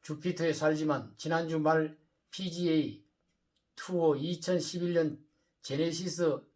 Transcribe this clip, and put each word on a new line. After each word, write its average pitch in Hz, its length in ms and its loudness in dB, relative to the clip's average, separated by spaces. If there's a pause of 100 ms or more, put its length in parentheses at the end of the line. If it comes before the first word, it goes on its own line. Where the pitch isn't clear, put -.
주피터에 165 500 -2
살지만 151 640 0
지난주 160 420 -2
말 156 380 2 (340)
피지에이 170 720 0 (720)
투어 165 400 2
이천십일 175 760 -2
년 160 320 0 (380)
제네시스 160 800 -2 (140)